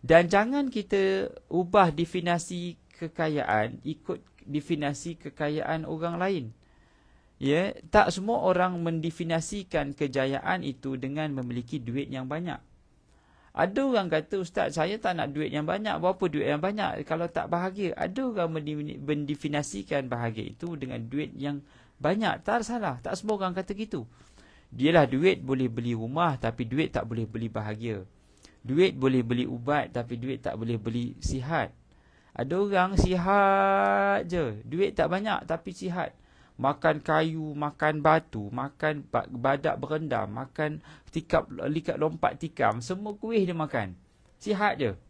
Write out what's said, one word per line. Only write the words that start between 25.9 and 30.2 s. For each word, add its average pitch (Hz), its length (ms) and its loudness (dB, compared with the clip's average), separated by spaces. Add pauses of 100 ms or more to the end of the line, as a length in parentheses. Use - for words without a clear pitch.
rumah, 135 420 0
tapi 117 300 -4
duit 135 260 -2
tak 127 140 -2
boleh 113 180 -4
beli 113 240 -6
bahagia. 107 540 -6 (640)
Duit 151 320 4
boleh 131 240 4
beli 120 240 0
ubat, 127 480 -2
tapi 120 240 -6
duit 127 240 -6